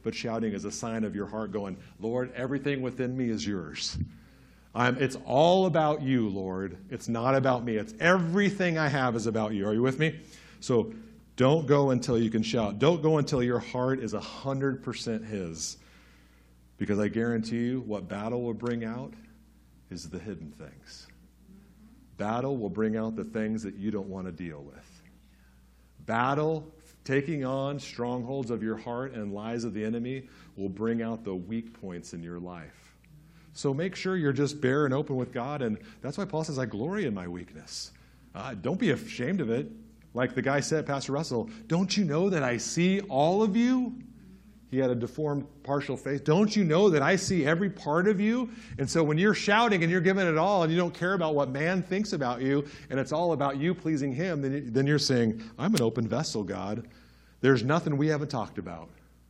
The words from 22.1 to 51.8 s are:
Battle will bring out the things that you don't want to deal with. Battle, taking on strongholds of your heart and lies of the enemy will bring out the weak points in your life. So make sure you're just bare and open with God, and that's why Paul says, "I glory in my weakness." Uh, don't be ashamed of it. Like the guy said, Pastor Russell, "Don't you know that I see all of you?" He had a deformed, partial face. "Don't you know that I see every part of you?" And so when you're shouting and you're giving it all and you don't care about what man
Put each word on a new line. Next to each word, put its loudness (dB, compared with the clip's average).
Battle -2
will -4
bring 0
out -4
the -6
things -4
that -8
you -4
don't -4
want -8
to -8
deal -10
with. -20
Battle, 0
taking -2
on -4
strongholds -6
of -2
your -2
heart -8
and -8
lies -6
of -4
the -4
enemy -4
will -4
bring -2
out -6
the -4
weak -8
points -12
in -10
your -10
life. -16
So -2
make -4
sure -2
you're 2
just 0
bare 4
and 2
open 0
with -4
God, -4
and 0
that's -6
why -4
Paul -2
says, -4
"I 0
glory -2
in -2
my -6
weakness." -12
Uh, -10
don't -2
be 6
ashamed -2
of 0
it. -2
Like 2
the 0
guy 2
said, 0
Pastor -4
Russell, -2
"Don't 2
you 4
know 2
that 2
I 2
see 2
all 4
of 2
you?" 2
He 0
had 4
a 2
deformed, -2
partial -2
face. -4
"Don't 6
you 6
know 6
that 6
I 6
see 2
every 2
part 2
of 4
you?" 2
And 0
so 4
when 2
you're 6
shouting 4
and 4
you're 4
giving 4
it 4
all 4
and 4
you 4
don't 2
care 0
about 2
what 2
man 0